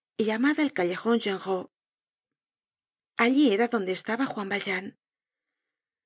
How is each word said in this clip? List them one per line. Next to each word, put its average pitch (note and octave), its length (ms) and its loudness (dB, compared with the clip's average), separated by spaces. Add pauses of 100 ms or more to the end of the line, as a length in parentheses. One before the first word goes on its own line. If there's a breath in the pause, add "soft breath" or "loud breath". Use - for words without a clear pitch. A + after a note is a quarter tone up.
(160)
llamada A#3 460 2
el C#4 100 2
callejón F#3 480 0
Genrot. F#3+ 520 -4 (1400)
Allí B3+ 360 4
era A3+ 140 2
donde G3+ 240 -2
estaba A3+ 360 -4
Juan G#3 220 -6
Valjean. G3 480 -6 (1080)